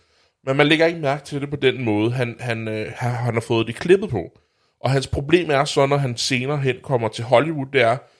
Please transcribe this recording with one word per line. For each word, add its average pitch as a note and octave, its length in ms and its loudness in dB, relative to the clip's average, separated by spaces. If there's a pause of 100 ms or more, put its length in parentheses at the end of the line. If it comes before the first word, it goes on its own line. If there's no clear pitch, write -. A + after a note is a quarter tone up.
(440)
Men C3+ 120 0
man D3 100 6
lægger D#3 200 4
ikke E3+ 140 -2
mærke D3 240 -4
til C#3+ 160 -8
det C#3+ 100 -8
på D3 60 -6
den C3 280 0
måde, A2 280 0
han, A#2+ 280 -4
han, A2+ 280 -6
øh, A2 280 -8
han, B2 140 -4
han A2+ 240 -2
har A#2 60 0
fået A2+ 260 0
det A#2+ 100 -8
klippet - 340 2
på. - 280 -6 (420)
Og B2+ 100 -2
hans C3+ 160 0
problem D#3 440 0
er C#3 140 2
så, C#3+ 220 2
når C#3+ 100 2
han C3 200 -2
senere C3+ 420 -2
hen C3+ 240 -2
kommer A#2 260 0
til A#2 160 -8
Hollywood, C3 480 2
det C3+ 100 4
er, A2+ 140 4 (240)